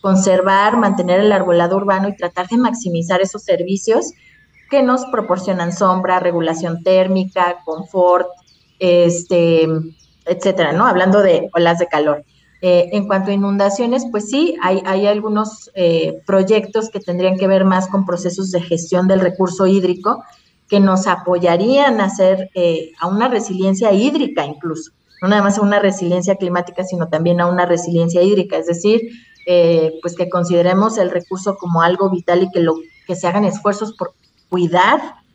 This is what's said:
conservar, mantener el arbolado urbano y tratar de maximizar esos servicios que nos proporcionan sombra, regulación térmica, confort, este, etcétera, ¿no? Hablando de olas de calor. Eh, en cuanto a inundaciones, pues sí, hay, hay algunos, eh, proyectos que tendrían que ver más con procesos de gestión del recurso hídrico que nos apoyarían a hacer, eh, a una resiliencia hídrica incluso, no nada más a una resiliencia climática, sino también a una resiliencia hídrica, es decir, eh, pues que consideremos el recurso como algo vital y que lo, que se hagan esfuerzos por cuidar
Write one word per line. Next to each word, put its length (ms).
conservar, 760
mantener 420
el 120
arbolado 440
urbano 340
y 60
tratar 320
de 100
maximizar 640
esos 220
servicios 720
que 100
nos 300
proporcionan 640
sombra, 460
regulación 640
térmica, 840
confort, 600
este, 880
etcétera, 460
¿no? 160
Hablando 340
de 320
olas 240
de 80
calor. 380
Eh, 300
en 120
cuanto 240
a 60
inundaciones, 720
pues 180
sí, 360
hay, 240
hay 180
algunos, 680
eh, 500
proyectos 640
que 100
tendrían 380
que 100
ver 160
más 240
con 160
procesos 460
de 120
gestión 460
del 120
recurso 480
hídrico 560
que 120
nos 260
apoyarían 960
a 40
hacer, 500
eh, 440
a 60
una 220
resiliencia 640
hídrica 540
incluso, 480
no 60
nada 160
más 160
a 20
una 160
resiliencia 600
climática, 460
sino 240
también 320
a 60
una 220
resiliencia 560
hídrica, 340
es 80
decir, 360
eh, 560
pues 120
que 140
consideremos 680
el 100
recurso 480
como 240
algo 300
vital 320
y 80
que 80
lo, 160
que 80
se 100
hagan 180
esfuerzos 500
por 200
cuidar 520